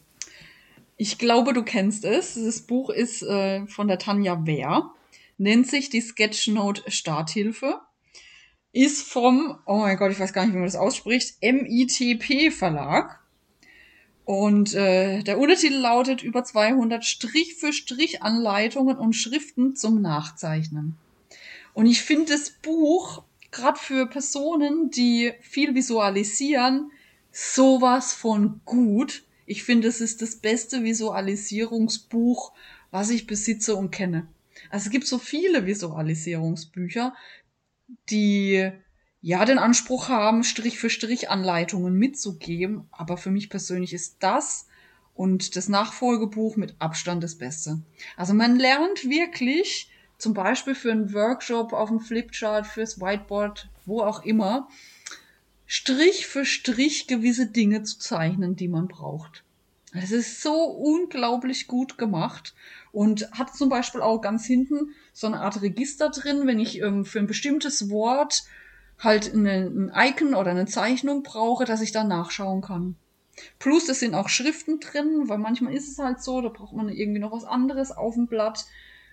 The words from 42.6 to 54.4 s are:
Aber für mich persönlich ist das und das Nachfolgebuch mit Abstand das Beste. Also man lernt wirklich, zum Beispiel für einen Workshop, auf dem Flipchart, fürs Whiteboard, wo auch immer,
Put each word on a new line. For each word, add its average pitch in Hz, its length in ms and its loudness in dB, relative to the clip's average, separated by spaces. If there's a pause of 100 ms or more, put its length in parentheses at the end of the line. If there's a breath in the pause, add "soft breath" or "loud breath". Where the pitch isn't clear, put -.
Aber 170 240 -6
für 190 160 -8
mich 202 180 -2
persönlich 180 420 -6
ist - 280 -10
das 226 480 0 (460 soft breath)
und 185 420 0
das 180 120 -4
Nachfolgebuch 220 880 0
mit - 220 -4
Abstand 165 460 -4
das 165 100 -10
Beste. 151 460 -8 (360 loud breath)
Also 180 160 0
man 233 240 6
lernt 277 540 2
wirklich, 320 800 0 (280 soft breath)
zum 220 160 -2
Beispiel 226 420 0
für 233 160 -2
einen 214 200 -2
Workshop, 226 600 0
auf 214 160 -2
dem 226 120 0
Flipchart, 220 640 -4
fürs 220 340 -8
Whiteboard, 202 680 -4 (180)
wo 220 160 -4
auch 208 220 -2
immer, 220 440 0 (1000 loud breath)